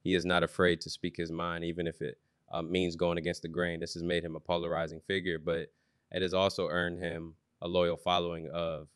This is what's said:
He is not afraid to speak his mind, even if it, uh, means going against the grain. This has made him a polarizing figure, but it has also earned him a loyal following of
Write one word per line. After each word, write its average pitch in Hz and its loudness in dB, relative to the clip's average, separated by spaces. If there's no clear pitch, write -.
He 92 2
is 85 2
not 87 4
afraid 87 4
to 78 -10
speak - -6
his 82 -4
mind, 85 -4
even 85 -2
if 82 -4
it, - -6
uh, 82 -2
means 87 2
going 85 2
against 85 -2
the 85 -8
grain. 85 -2
This 85 -6
has 85 -6
made 85 2
him 80 -6
a - -8
polarizing 82 -2
figure, 92 0
but 80 -2
it 92 -2
has 90 0
also 92 4
earned 87 0
him 80 -6
a 87 -4
loyal 87 4
following 87 0
of 80 -4